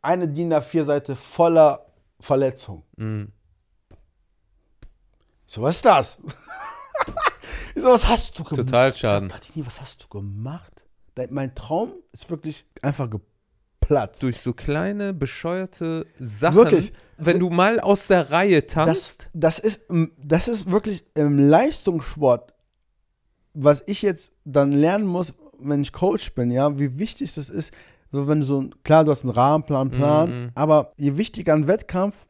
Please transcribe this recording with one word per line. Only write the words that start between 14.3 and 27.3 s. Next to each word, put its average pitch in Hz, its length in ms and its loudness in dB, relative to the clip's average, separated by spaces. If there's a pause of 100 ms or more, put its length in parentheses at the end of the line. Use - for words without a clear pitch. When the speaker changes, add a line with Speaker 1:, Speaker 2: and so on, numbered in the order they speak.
Speaker 2:
so 123 120 -6
kleine, 196 600 -6
bescheuerte 165 960 -8 (140)
Sachen. 123 360 -2
Speaker 1:
Wirklich. 180 360 6 (260)
Speaker 2:
Wenn 170 220 2
du 180 100 2
mal 190 300 2
aus 202 260 0
der 170 240 2
Reihe 170 360 2
tanzt. - 680 -2
Speaker 1:
Das, 160 260 0
das - 0 -
ist, - 320 -6
mm, 165 140 2 (180)
das 156 240 0
ist 202 240 -6
wirklich 202 340 -2 (100)
im 143 340 4
Leistungssport, 156 1080 2 (1000)
was 147 320 4
ich 196 160 -6
jetzt 190 300 -4 (120)
dann 143 280 2
lernen 175 340 2
muss, 175 280 -4 (240)
wenn 143 240 -2
ich 127 100 -6
Coach - 420 -2
bin, 120 160 -2
ja, 139 280 0
wie 139 200 -4
wichtig 220 360 -8